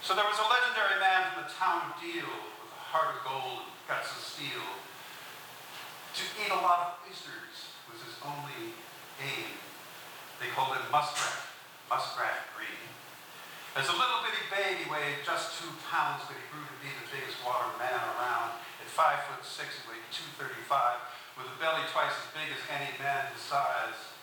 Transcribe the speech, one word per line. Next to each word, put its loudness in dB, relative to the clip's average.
so 4
there 6
was 4
a 6
legendary 6
man 6
from -4
the -8
town 4
of -6
Deal -4
with -8
a -12
heart 4
of -4
gold -2
and -12
guts -2
of -8
steel. -4
To -2
eat 0
a 6
lot 10
of 4
oysters -10
was -12
his -10
only -6
aim. -4
They -4
called 2
him -2
Muskrat, 2
Muskrat 2
Green. -8
As 2
a 4
little 6
bitty 0
babe, 2
he -4
weighed 0
just 0
two -6
pounds, 2
but -6
he -10
grew -6
to -10
be -6
the -8
biggest -4
water 2
man 2
around. 0
At -10
five 6
foot -6
six, -6
he -10
weighed -10
two -6
thirty-five, 4
with -8
a -10
belly 4
twice 4
as -4
big -2
as -4
any -2
man 2
his -8
size. 0